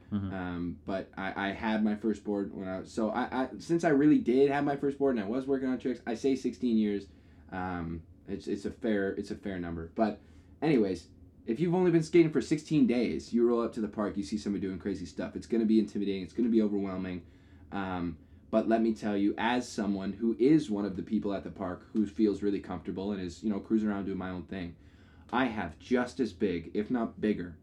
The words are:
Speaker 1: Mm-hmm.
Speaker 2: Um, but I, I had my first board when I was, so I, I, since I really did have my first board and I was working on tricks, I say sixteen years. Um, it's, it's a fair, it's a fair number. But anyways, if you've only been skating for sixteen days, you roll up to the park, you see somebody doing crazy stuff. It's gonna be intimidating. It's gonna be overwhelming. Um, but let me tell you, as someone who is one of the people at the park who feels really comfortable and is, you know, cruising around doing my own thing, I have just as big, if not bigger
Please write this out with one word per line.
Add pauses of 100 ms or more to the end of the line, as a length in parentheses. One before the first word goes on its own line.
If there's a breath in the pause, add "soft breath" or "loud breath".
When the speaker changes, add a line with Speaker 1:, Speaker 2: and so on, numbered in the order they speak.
(120)
Speaker 1:
Mm-hmm.
Speaker 2:
Um,
but
I,
I
had
my
first
board
when
I
was,
so
I,
I, (100)
since
I
really
did
have
my
first
board
and
I
was
working
on
tricks,
I
say
sixteen
years. (460 loud breath)
Um, (260)
it's,
it's
a
fair,
it's
a
fair
number.
But (400 loud breath)
anyways, (400)
if
you've
only
been
skating
for
sixteen
days,
you
roll
up
to
the
park,
you
see
somebody
doing
crazy
stuff.
It's
gonna
be
intimidating.
It's
gonna
be
overwhelming. (500 loud breath)
Um, (320 loud breath)
but
let
me
tell
you,
as
someone
who
is
one
of
the
people
at
the
park
who
feels
really
comfortable
and
is,
you
know,
cruising
around
doing
my
own
thing, (560 loud breath)
I
have
just
as
big,
if
not
bigger